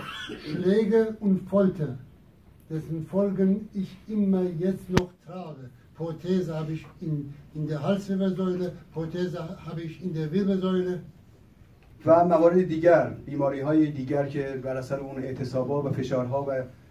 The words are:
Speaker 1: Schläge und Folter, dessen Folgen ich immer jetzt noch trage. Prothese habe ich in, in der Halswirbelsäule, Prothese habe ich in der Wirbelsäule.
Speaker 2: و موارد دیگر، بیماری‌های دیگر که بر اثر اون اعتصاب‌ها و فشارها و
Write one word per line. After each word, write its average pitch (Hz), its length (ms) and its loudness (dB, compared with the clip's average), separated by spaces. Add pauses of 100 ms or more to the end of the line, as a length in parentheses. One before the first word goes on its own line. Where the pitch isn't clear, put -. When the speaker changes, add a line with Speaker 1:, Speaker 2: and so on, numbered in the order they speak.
(460)
Speaker 1:
Schläge 196 560 4 (180)
und 190 180 4 (120)
Folter, 185 420 2 (760)
dessen 160 280 -4 (160)
Folgen 190 360 2 (320)
ich 185 80 -8 (240)
immer 190 300 2 (200)
jetzt 190 220 -2 (100)
noch 185 140 2 (160)
trage. 156 380 -12 (340)
Prothese 165 520 -2 (100)
habe 156 120 -4
ich 156 120 -8 (220)
in, 156 80 -2 (400)
in 151 160 -4
der 147 160 -2
Halswirbelsäule, 190 800 0 (280)
Prothese 170 440 -4 (280)
habe 165 220 -8
ich - 60 -10 (100)
in 180 100 -4
der 151 180 -4
Wirbelsäule. 185 680 2 (1080)
Speaker 2:
و 170 180 8
موارد 170 440 6
دیگر، 160 420 6 (160)
بیماری‌های 143 640 2
دیگر 139 360 -2
که 139 380 -6
بر 131 120 -4
اثر 135 240 -6
اون 135 220 -10
اعتصاب‌ها 127 600 -2
و 139 80 -2
فشارها 127 580 -2
و 131 140 -2 (280)